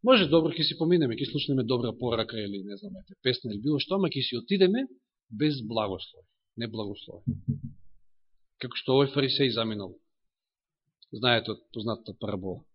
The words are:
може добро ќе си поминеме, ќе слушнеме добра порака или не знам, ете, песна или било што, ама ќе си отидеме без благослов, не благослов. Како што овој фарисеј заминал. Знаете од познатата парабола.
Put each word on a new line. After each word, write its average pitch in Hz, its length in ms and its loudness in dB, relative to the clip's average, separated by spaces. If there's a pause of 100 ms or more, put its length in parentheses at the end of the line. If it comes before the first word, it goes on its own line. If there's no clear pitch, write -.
може 180 260 6
добро 160 240 6
ќе 156 100 -2
си 147 140 -2
поминеме, 160 400 4
ќе - 140 -4
слушнеме 131 320 0
добра 120 340 0
порака 113 400 -2
или 101 240 -4
не 101 160 -10
знам, 98 240 -14
ете, - 220 -20
песна 127 280 0
или 104 100 -6
било 143 200 2
што, 185 140 -2
ама 196 180 2
ќе 135 80 -2
си 123 160 -4
отидеме 196 480 2 (460)
без 139 340 0
благослов, 107 600 -4 (320)
не 117 100 -6
благослов. 101 560 -10 (1400)
Како 123 160 -10
што 131 220 2
овој 139 160 4
фарисеј 135 420 2
заминал. 107 380 -4 (1160)
Знаете 113 440 2
од - 60 -20 (120)
познатата 107 460 -6
парабола. 98 440 -6 (120)